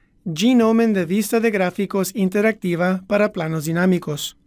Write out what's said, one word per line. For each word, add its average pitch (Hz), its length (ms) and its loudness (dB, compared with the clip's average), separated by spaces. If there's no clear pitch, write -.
Genomen 226 680 2
de 185 100 0
vista 208 340 -2
de 226 120 2
gráficos 190 640 -2
interactiva 190 920 0
para 208 260 0
planos 160 340 -6
dinámicos. 170 800 -2